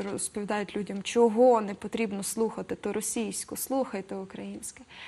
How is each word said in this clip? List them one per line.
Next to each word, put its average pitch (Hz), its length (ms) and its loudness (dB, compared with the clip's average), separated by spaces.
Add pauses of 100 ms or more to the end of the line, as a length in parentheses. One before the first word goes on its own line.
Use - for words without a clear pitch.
(120)
розповідають 202 640 -4
людям, 202 260 -6
чого 233 580 6
не 202 140 -4
потрібно 208 480 -4
слухати, 208 520 -2
то - 180 -4
російську, 208 640 -4
слухайте 247 600 -2
українське. 202 640 -12 (260)